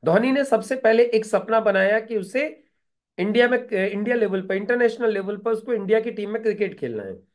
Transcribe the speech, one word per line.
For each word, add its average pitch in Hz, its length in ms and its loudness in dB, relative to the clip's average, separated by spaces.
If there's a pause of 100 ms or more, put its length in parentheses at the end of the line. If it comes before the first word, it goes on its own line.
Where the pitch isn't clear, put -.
धोनी 220 260 4
ने 269 120 2
सबसे 226 320 0
पहले 233 300 4
एक 220 200 0
सपना 220 340 0
बनाया 202 400 2
कि 220 180 -6
उसे 254 300 -4 (720)
इंडिया 214 300 2
में, 247 220 0
इंडिया 202 460 -2
लेवल 196 260 0
पर, 190 140 -4
इंटरनेशनल 233 580 0
लेवल 196 240 -4
पर 214 140 -2
उसको 220 220 -2
इंडिया 214 260 2
की 226 120 -4
टीम 202 180 -8
में 220 120 -6
क्रिकेट 208 380 -4
खेलना 113 240 -6
है 95 140 -10 (180)